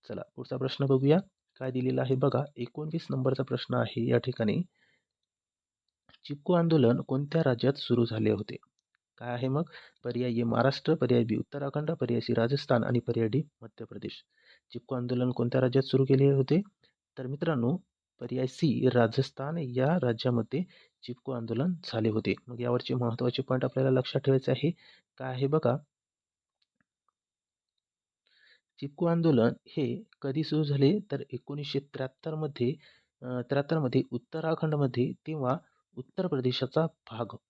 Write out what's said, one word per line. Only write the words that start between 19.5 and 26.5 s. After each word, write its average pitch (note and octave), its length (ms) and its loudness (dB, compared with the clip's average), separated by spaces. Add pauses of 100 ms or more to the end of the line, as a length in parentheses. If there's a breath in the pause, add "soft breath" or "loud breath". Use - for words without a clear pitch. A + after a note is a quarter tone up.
या C3 440 0
राज्यामध्ये A#2+ 600 0 (400 soft breath)
चिपको B2+ 300 -10
आंदोलन A#2+ 400 -2 (120)
झाले A2 240 -2
होते. G#2+ 260 0 (120)
मग B2 140 -12
यावरचे B2 340 -2
महत्त्वाचे B2 480 -2
पॉइंट C3 220 -2
आपल्याला C3 260 0
लक्षात C3 300 0
ठेवायचे C3+ 300 2
आहे. D3 200 0 (480 soft breath)
काय C3 100 -8
आहे C3 180 -2
बघा, C#3 300 2 (3000 soft breath)